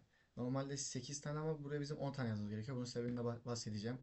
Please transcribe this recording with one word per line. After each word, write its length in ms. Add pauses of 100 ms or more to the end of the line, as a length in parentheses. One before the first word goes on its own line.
(360)
Normalde 400
sekiz 440
tane 180
ama 260
buraya 160
bizim 160
on 160
tane 160
yazmamız 220
gerekiyor. 260
Bunun 100
sebebini 300
de 40
bah-, 240
bahsedeceğim. 580